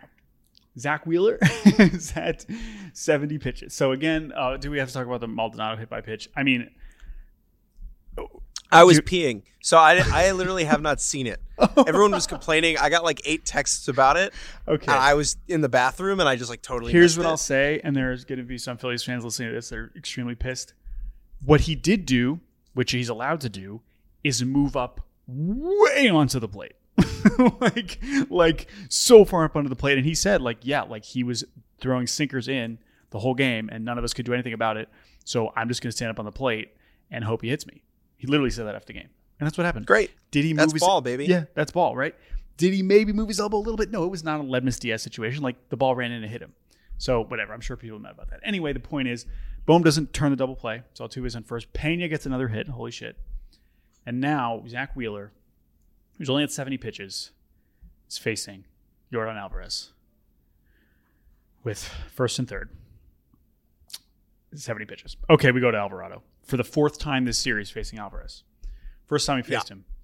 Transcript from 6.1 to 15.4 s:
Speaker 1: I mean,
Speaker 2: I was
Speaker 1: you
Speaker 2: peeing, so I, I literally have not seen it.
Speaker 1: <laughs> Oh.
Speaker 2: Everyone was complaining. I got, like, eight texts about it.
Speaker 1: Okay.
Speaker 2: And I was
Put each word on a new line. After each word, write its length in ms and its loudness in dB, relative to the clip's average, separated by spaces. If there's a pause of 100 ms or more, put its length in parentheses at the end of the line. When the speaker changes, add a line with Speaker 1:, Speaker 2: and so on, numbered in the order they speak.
Speaker 1:
I 80 -2
mean, 260 0 (2000)
Speaker 2:
I 120 12
was 140 12
Speaker 1:
you 60 4
Speaker 2:
peeing, 380 0 (200)
so 160 6
I, 240 10 (100)
I 200 4
literally 320 -2
have 180 2
not 200 0
seen 260 -4
it. 180 -6
Speaker 1:
<laughs> 60 -16 (240)
Oh. 80 8
Speaker 2:
Everyone 280 6
was 140 0
complaining. 520 0
I 120 2
got, 140 2
like, 220 0
eight 180 -4
texts 460 -4
about 260 6
it. 180 0 (320)
Speaker 1:
Okay. 240 -2
Speaker 2:
And 80 4
I 180 6
was 200 0 (140)